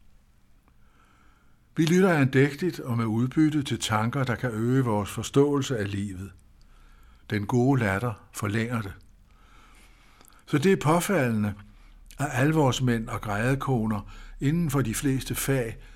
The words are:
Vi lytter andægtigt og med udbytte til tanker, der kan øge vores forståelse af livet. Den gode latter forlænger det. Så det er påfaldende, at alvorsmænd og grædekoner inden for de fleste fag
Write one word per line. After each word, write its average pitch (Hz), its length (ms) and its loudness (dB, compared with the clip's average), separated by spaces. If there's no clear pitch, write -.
Vi 160 100 2
lytter 180 280 6
andægtigt 143 680 2
og 127 180 -4
med 117 80 0
udbytte 131 580 2
til 117 160 -4
tanker, 117 440 0
der 123 120 -2
kan 123 160 -4
øge 120 320 2
vores 104 260 0
forståelse 139 680 0
af 101 140 -4
livet. 98 400 -6
Den 104 160 -2
gode 127 340 2
latter 107 340 0
forlænger 113 480 -4
det. 98 120 -12
Så - 120 0
det 170 140 4
er 190 120 4
påfaldende, 135 680 2
at 147 120 -2
alvorsmænd 127 760 2
og 107 140 -8
grædekoner 110 880 -2
inden 160 300 0
for 135 120 0
de 113 140 -2
fleste 131 400 -2
fag 123 420 -2